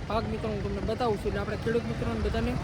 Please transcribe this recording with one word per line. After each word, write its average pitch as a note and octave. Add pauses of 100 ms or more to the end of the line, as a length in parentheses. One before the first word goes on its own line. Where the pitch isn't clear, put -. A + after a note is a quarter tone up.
ભાગ G#3+
મિત્રો G#3+
હું G#3
તમને G3
બતાવું A3
છું. -
એટલે G3+
આપણે G#3
ખેડૂત A3+
મિત્રોને A3+
બધાને A3+ (100)